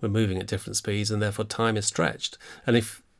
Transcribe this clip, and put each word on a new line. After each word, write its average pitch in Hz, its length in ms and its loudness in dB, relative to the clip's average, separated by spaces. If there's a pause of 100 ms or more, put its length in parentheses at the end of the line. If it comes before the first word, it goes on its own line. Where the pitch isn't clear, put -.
we're 113 80 0
moving 101 280 2
at 95 100 -4
different 101 280 -4
speeds 104 340 -2
and 107 120 0
therefore 104 240 0
time 113 320 0
is 101 80 -2
stretched. - 520 -2 (280)
And 120 100 6
if, 110 260 2 (180)